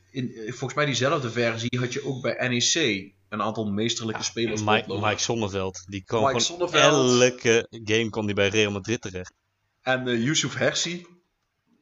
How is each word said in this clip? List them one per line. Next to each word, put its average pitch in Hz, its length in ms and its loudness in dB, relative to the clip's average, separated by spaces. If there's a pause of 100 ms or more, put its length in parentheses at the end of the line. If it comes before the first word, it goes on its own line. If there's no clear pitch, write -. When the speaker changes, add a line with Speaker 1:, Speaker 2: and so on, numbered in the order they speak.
(120)
Speaker 1:
in, 127 220 -6
eh, 107 160 -12
volgens 123 240 -6
mij 147 120 0
diezelfde 131 460 0
versie 117 480 -2
had 123 140 -2
je 139 120 -6
ook 135 160 -6
bij 123 280 -2
N - 20 -2
E 120 80 2
C 110 500 0 (200)
een 107 120 -4
aantal 107 300 -2
meesterlijke 110 500 -2
Speaker 2:
Ja, - 40 -4
Speaker 1:
spelers 110 360 -4
Speaker 2:
Mike, 107 160 4
Speaker 1:
rondlopen. 104 320 -2
Speaker 2:
Mike 101 120 0
Sonneveld, 98 680 -2
die 98 160 -8
kwam 113 200 0
Speaker 1:
Mike 131 160 2
Speaker 2:
gewoon 170 300 -2
Speaker 1:
Sonneveld. 139 520 6
Speaker 2:
elke 123 460 4 (160)
game 110 260 2
kwam 107 160 -4
die 101 100 -2
bij 101 120 4
Real 104 240 2
Madrid 101 300 -4
terecht. 90 320 -10 (480)
Speaker 1:
En, 127 260 0
eh, 120 160 2
Yusuf 143 320 0
Hersi. 160 500 -2 (760)